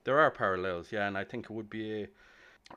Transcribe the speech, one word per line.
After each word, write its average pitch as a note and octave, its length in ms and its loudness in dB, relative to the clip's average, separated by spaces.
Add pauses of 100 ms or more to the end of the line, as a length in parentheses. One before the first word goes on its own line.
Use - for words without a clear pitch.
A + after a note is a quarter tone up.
There C#3 160 4
are C#3+ 100 8
parallels, F#2 600 0
yeah, G#2 160 0
and G2 80 -4
I G2 80 -4
think A2+ 220 -8
it - 40 -14
would G#2+ 200 -8
be A2 320 -4
a, F#2+ 60 -8 (680)